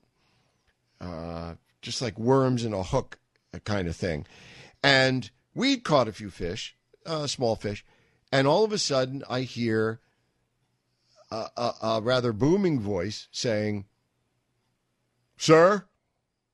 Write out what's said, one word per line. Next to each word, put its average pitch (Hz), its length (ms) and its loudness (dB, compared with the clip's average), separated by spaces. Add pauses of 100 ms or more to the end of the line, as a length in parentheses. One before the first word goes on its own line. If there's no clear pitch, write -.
(1000)
uh, 85 560 -10 (260)
just - 200 -10
like 110 180 -6
worms 127 460 2
in 110 80 -4
a 95 100 -2
hook, - 360 -4 (340)
uh, 92 60 -12
kind 101 280 -4
of 82 80 -4
thing. 80 300 -4 (580)
And 131 460 2 (240)
we'd 254 300 0
caught 135 240 2
a 110 60 -6
few 104 160 -12
fish, - 460 -8 (300)
uh, 151 220 -6
small 120 280 -2
fish, 104 300 -8 (460)
and 135 160 4
all 170 160 4
of 220 80 2
a 208 60 -2
sudden 135 520 -2
I 127 120 -2
hear 113 580 0 (1300)
a, 110 160 -6 (100)
a, 117 240 -2
a 113 200 -2
rather 120 320 0
booming 156 460 2
voice 101 520 -4
saying, 107 540 -2 (1500)
Sir? 180 480 6 (680)